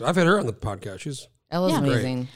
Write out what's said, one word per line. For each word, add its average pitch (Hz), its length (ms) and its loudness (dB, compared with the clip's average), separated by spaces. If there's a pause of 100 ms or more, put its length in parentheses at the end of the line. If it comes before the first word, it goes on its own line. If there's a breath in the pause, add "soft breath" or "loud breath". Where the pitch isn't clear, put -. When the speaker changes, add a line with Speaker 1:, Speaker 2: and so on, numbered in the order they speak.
Speaker 1:
I've 165 100 0
had 175 100 4
her 202 120 6
on 170 80 0
the 113 80 -2
podcast. 98 460 -8
She's - 280 -10 (220)
Speaker 2:
Ella's 180 220 2
Speaker 3:
Yeah. 311 80 2
Speaker 2:
amazing. 127 420 2
Speaker 1:
great. 131 140 -8